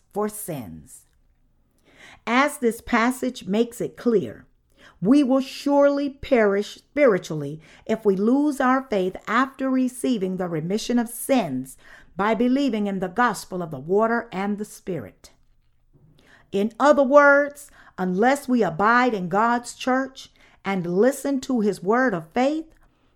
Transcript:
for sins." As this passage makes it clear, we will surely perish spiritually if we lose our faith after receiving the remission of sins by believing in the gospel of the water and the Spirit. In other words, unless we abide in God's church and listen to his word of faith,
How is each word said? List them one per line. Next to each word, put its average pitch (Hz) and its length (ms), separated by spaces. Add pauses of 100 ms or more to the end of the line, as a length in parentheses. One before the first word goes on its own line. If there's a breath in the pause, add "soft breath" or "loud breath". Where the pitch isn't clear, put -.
(120)
for 208 160
sins." 113 800 (1200 soft breath)
As 269 320
this 233 240
passage 247 640
makes 220 340
it 165 160
clear, 175 520 (540 soft breath)
we 277 220
will 262 160
surely 285 720
perish 208 640
spiritually 160 840 (240 soft breath)
if 220 180
we 190 140
lose 262 420
our 262 300
faith 185 260 (120)
after 262 420
receiving 247 680
the 180 120
remission 175 500
of 233 80
sins 165 720 (400 soft breath)
by 214 180
believing 247 500
in 196 140
the 185 80
gospel 185 540
of 165 100
the 135 80
water 226 540
and 202 240
the 208 80
Spirit. - 640 (1200 soft breath)
In 202 260
other 285 260
words, 285 680 (260 soft breath)
unless 214 520
we 247 120
abide 220 520
in 180 160
God's 233 440
church 262 600 (320 soft breath)
and 190 200 (140)
listen 277 420
to 247 200
his 202 200
word 233 320
of 160 200
faith, 294 420 (400)